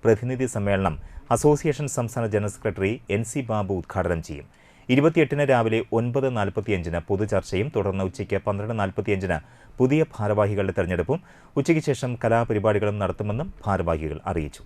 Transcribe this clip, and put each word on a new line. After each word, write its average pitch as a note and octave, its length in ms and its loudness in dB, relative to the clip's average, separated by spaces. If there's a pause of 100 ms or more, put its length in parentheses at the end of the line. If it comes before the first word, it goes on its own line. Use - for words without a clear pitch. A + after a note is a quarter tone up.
പ്രതിനിധി B2 520 2
സമ്മേളനം F#2+ 400 0 (400)
അസോസിയേഷൻ D3 520 2 (100)
സംസ്ഥാന A#2 360 -2
ജനറൽ G#2 220 0
സെക്രട്ടറി G2+ 380 -2 (240)
എൻ A#2 140 -2
സി D3 80 -2 (120)
ബാബു G2+ 300 -2
ഉദ്ഘാടനം F2 480 -2
ചെയ്യും. D2 180 -14 (440)
ഇരുപത്തിയെട്ടിന് D3 580 4
രാവിലെ A2+ 280 4 (180)
ഒൻപത് B2 400 0
നാൽപത്തിയഞ്ചിന് G2 720 -2
പൊതുചർച്ചയും G2+ 680 0
തുടർന്ന് G2 340 0
ഉച്ചയ്ക്ക് G2 380 -4
പന്ത്രണ്ട് G#2 340 -4
നാൽപത്തിയഞ്ചിന് F#2+ 560 0 (420)
പുതിയ C3 220 4 (140)
ഭാരവാഹികളുടെ G#2 640 0
തെരഞ്ഞെടുപ്പും F2 400 0 (400)
ഉച്ചയ്ക്ക് D#3 300 2
ശേഷം B2+ 220 -2 (140)
കലാപരിപാടികളും G#2+ 800 2
നടത്തുമെന്നും G#2 460 -4 (180)
ഭാരവാഹികൾ E2 520 0 (120)
അറിയിച്ചു. D#2+ 360 -6